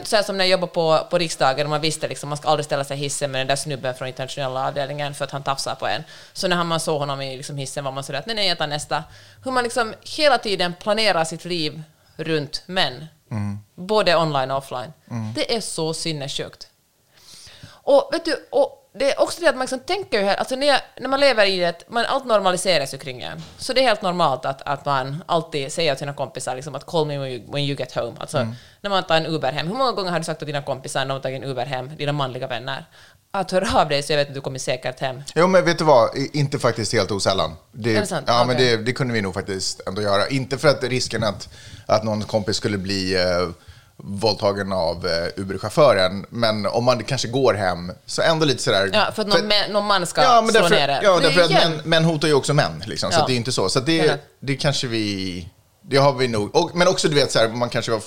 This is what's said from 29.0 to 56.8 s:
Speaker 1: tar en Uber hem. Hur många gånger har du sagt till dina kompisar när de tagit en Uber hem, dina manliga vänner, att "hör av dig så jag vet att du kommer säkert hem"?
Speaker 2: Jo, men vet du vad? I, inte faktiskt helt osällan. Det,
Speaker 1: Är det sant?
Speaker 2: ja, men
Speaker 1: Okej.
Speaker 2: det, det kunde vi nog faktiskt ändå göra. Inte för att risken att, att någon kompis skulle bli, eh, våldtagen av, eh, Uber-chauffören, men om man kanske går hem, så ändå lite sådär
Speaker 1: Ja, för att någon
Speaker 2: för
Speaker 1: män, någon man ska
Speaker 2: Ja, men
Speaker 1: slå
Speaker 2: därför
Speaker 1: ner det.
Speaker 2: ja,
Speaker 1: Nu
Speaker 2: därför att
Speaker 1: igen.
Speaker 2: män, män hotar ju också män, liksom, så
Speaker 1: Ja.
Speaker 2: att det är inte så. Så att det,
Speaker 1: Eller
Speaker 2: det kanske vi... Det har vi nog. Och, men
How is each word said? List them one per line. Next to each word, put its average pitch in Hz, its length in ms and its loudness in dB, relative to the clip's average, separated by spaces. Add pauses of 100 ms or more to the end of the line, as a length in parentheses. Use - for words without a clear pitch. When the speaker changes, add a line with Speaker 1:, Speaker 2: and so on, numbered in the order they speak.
Speaker 1:
tar 165 140 0
en 160 80 0
Uber 139 260 -2
hem. 147 160 -4
Hur 196 80 -4
många 262 160 0
gånger 185 200 -4
har 165 80 0
du 165 60 -6
sagt 160 140 -6
till 143 80 -8
dina 147 140 -4
kompisar 135 440 -4
när 135 100 -4
de 131 60 -8
tagit 131 220 -6
en 135 60 -6
Uber 123 160 -4
hem, 135 320 -8
dina 143 140 -2
manliga 131 360 -4
vänner, 131 380 -8 (460)
att 190 200 -4
"hör 190 300 2
av 156 80 2
dig 143 140 0
så 156 100 -2
jag 147 40 2
vet 143 100 2
att 143 60 -12
du 135 80 -10
kommer 131 180 -8
säkert 127 400 -4
hem"? 135 240 -6 (120)
Speaker 2:
Jo, 170 120 6
men 185 180 6
vet 165 120 2
du 175 60 0
vad? 127 340 6
I, 135 160 -2
inte 143 260 -2
faktiskt 113 340 0
helt 101 180 2
osällan. 95 440 2 (160)
Det, 110 240 0
Speaker 1:
Är 104 60 2
det - 60 -2
sant? 170 200 -4
Speaker 2:
ja, 120 180 6
men 123 100 2
Speaker 1:
Okej. 123 220 4
Speaker 2:
det, 104 60 -2
det 123 100 -2
kunde 123 200 -2
vi 110 80 0
nog 95 120 -2
faktiskt 95 540 -4
ändå 101 140 -4
göra. 101 260 2
Inte 135 300 -2
för 160 100 2
att 135 160 4
risken 120 400 -2
att, - 260 -4 (380)
att 107 160 4
någon 107 200 -2
kompis 104 340 -2
skulle 104 200 -2
bli, 95 380 -2
eh, 90 340 2 (480)
våldtagen 101 760 -2
av, 87 340 -2
eh, 85 340 -2
Uber-chauffören, 98 880 4
men 110 360 0
om 117 180 0
man 120 200 2
kanske 120 240 -4
går 120 260 4
hem, 90 380 -2 (140)
så - 160 -4
ändå 156 240 4
lite - 180 0
sådär 98 300 2
Speaker 1:
Ja, - 220 2
för 214 60 -4
att 196 60 -4
någon 202 100 4
Speaker 2:
för - 80 2
Speaker 1:
män, 208 260 0
någon 208 140 0
man 196 220 2
ska - 160 2
Speaker 2:
Ja, 233 180 6
men 226 100 2
Speaker 1:
slå 214 100 8
Speaker 2:
därför 170 140 4
Speaker 1:
ner 143 120 2
det. 143 160 0
Speaker 2:
ja, 190 120 6
Speaker 1:
Nu 170 60 4
Speaker 2:
därför 175 200 6
att 165 80 6
Speaker 1:
igen. - 220 4
Speaker 2:
män, 156 140 -6
män 160 200 4
hotar 160 220 2
ju 151 60 4
också 139 200 4
män, 85 320 2
liksom, 85 260 -4
så 170 60 4
Speaker 1:
Ja. 156 40 4
Speaker 2:
att 139 60 2
det 131 60 2
är 123 40 2
inte 117 140 -2
så. 101 180 0
Så 139 100 2
att 120 60 -2
det, 160 140 2
Speaker 1:
Eller 151 180 2 (220)
Speaker 2:
det 135 160 -4
kanske 139 320 -2
vi... 95 640 -4 (320)
Det - 160 0
har 139 160 6
vi 127 140 0
nog. 107 280 0
Och, 165 200 2
men 175 120 4